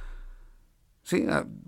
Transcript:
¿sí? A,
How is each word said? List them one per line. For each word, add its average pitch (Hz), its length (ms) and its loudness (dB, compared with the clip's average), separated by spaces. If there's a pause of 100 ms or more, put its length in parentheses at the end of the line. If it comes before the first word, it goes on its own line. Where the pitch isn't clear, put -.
(1040)
¿sí? - 240 4
A, - 200 4 (200)